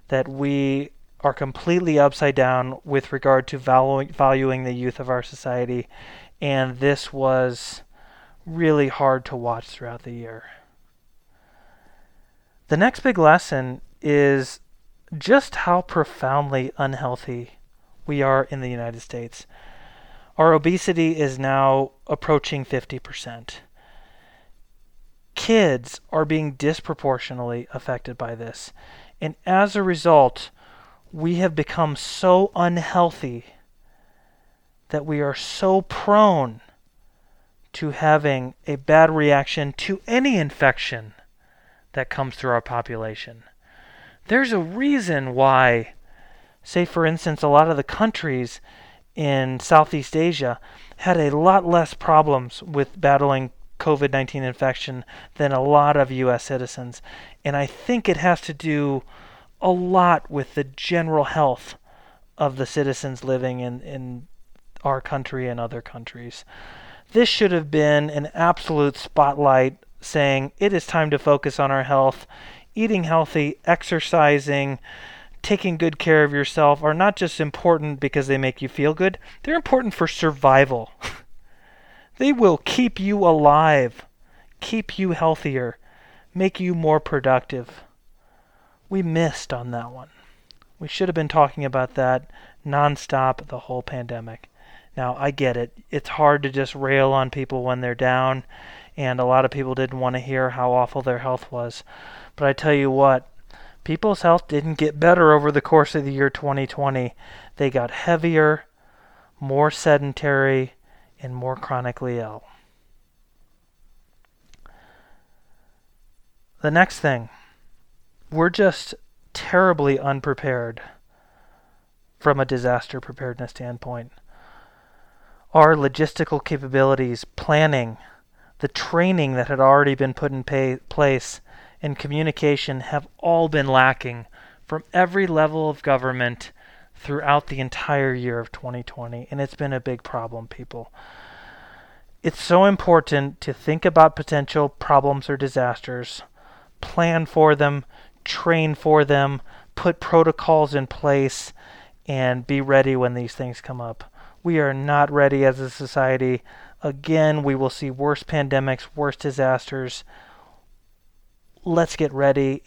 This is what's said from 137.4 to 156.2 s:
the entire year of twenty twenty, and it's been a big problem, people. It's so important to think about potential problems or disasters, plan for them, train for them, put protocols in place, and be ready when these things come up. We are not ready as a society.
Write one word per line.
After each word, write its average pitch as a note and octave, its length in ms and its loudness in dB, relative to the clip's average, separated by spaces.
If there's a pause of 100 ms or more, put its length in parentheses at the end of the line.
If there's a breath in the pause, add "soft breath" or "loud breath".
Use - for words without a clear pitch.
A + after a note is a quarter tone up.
the C3+ 120 -6
entire C3+ 540 -2
year B2 260 -4
of A2+ 100 -12
twenty B2 320 -12
twenty, A#2+ 480 -14
and C#3 120 -6
it's C3+ 120 -8
been C#3 200 -6
a C3 40 -4
big B2 240 -8
problem, A#2 460 -10
people. A#2+ 420 -16 (1300 loud breath)
It's - 200 -4
so F3+ 220 4
important D#3+ 800 2
to C#3 100 -8
think D#3 320 -4
about D#3+ 320 4
potential D3 540 -2
problems C#3 580 0
or C#3+ 80 -4
disasters, B2 880 -4 (580 soft breath)
plan E3 460 0
for D#3 280 6
them, C#3+ 300 0 (400 soft breath)
train D#3+ 500 0
for D3+ 300 4
them, C#3 380 0 (320 soft breath)
put E3+ 260 -2
protocols D#3+ 760 2
in C3+ 120 -2
place, C#3 680 -2 (540 loud breath)
and B2+ 400 -2
be C#3 160 -2
ready C3+ 340 4
when B2 160 0
these B2 220 -8
things B2 260 -10
come B2 220 -12
up. - 280 -14 (320 soft breath)
We E3+ 180 0
are C#3 140 2
not C#3+ 360 2
ready C#3 340 4
as C3 160 4
a C3 80 -6
society. C3 720 -2 (400 loud breath)